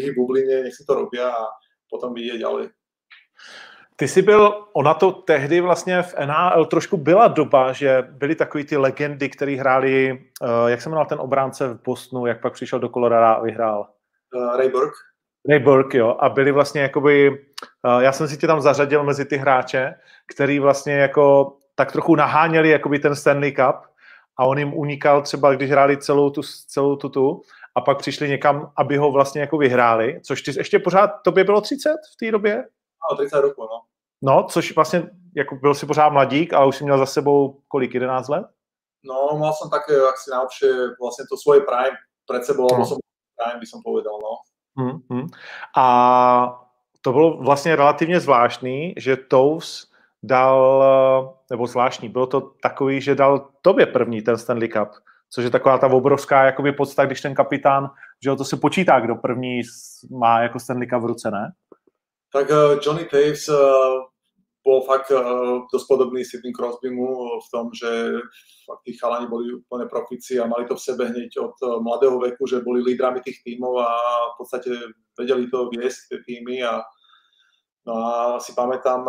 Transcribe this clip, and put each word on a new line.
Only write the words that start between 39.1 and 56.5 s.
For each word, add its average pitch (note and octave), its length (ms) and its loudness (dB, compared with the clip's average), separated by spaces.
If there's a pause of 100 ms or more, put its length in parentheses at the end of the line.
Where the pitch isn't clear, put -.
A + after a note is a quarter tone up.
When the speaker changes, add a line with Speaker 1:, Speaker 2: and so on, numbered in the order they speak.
Speaker 1:
mal D#3 160 -2
som F3 160 -8
také, D3+ 280 0
ak C3 240 4
si - 80 -16
najlepšie, B2+ 720 -2
vlastne B2 240 -10
to - 80 -12
svoje C#3 320 4
prime C3 320 -2 (320)
pred B2 160 -6
sebou, C3 240 0
alebo B2 160 2
Speaker 2:
No. - 0 -
Speaker 1:
som B2 120 -6 (360)
prime, A#2+ 260 -8
by A2+ 60 -16
som A2+ 160 -20
povedal, A2+ 400 -6
no. G#2+ 120 -10 (440)
Speaker 2:
Mhm, C3 220 -8 (100)
mhm. B2+ 180 -8 (500)
A C3 80 4 (1160)
to C3 100 -2
bylo D#3 260 4
vlastně E3+ 380 2
relativně D3+ 440 2
zvláštní, C3 800 0
že B2+ 200 -2
Toews C#3+ 720 0 (320)
dal, C3 600 4 (680)
nebo A#2+ 160 -6
zvláštní, B2 420 -4
bylo B2+ 180 -2
to C3+ 140 -2
takový, C3+ 600 -4
že C#3 140 -2
dal C#3 340 2 (120)
tobě G3+ 240 4
první A#2 360 -2
ten A#2 160 -2
Stanley A#2 320 -4
Cup, G#2 200 -4 (440)
což B2 100 -4
je B2 60 -4
taková C3 280 2
ta C3+ 100 2
obrovská C3+ 560 2
jakoby C3+ 280 0